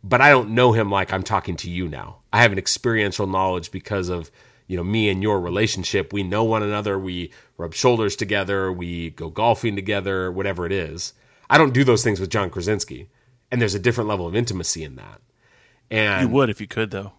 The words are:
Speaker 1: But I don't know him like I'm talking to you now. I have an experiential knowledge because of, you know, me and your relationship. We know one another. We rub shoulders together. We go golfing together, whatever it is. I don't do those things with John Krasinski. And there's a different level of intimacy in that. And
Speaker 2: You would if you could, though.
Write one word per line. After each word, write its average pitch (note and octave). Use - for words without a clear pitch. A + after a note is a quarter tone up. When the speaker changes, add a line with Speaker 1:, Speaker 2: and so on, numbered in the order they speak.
Speaker 1:
But B2
I C#3
don't B2
know A#2+
him G#2+
like G2
I'm F#2
talking F#2
to -
you F2
now. C2+
I A2+
have A2
an F#2+
experiential G#2
knowledge F#2+
because F#2
of, E2+
you F#2
know, F2
me G#2+
and F#2+
your G#2
relationship. F#2+
We G2+
know G2+
one A2
another. G#2
We F2+
rub E2
shoulders A2
together. G2
We E2+
go D#2+
golfing A2
together, F#2+
whatever F2+
it F2+
is. E2+
I C#3
don't C#3+
do C3+
those A#2+
things G2+
with F#2+
John G2
Krasinski. F#2
And B2
there's G#2
a G#2
different A#2
level F#2
of F2+
intimacy F#2
in C#2
that. G1+
And A2
Speaker 2:
You A2+
would C3+
if G2+
you G2+
could, A2
though. G2